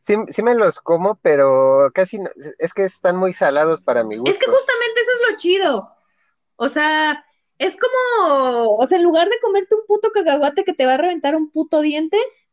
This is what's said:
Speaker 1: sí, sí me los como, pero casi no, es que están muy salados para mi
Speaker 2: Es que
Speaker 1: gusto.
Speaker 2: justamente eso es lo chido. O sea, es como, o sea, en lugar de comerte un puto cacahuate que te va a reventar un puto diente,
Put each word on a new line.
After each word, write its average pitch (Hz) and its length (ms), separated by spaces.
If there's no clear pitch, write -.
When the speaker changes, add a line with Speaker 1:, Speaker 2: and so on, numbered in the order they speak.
Speaker 1:
sí, - 140
sí - 120
me 240 140
los 214 240
como, 175 360
pero 135 800
casi 190 260
no, 185 100
es 170 140
que 196 120
están 185 320
muy 185 160
salados 156 480
para 120 220
mi 107 120
Speaker 2:
Es 127 220
que 508 80
Speaker 1:
gusto. - 60
Speaker 2:
justamente 480 500
eso 453 120
es 466 180
lo 415 60
chido. 349 520
O 233 140
sea, 302 560
es 370 200
como, 311 1000
o 247 80
sea, 359 140
en 349 40
lugar 339 240
de 453 140
comerte 392 340
un 440 100
puto 427 280
cacahuate 294 500
que 359 100
te 269 120
va 254 80
a 262 40
reventar 320 380
un 311 160
puto 311 300
diente, 311 360